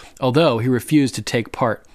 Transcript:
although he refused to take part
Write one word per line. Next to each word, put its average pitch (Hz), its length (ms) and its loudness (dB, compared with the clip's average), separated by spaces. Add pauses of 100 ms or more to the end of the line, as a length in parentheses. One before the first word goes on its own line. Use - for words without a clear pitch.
(200)
although 131 380 2
he 117 100 -2
refused 131 480 2
to 113 60 -8
take 117 300 -4
part 113 320 -4 (100)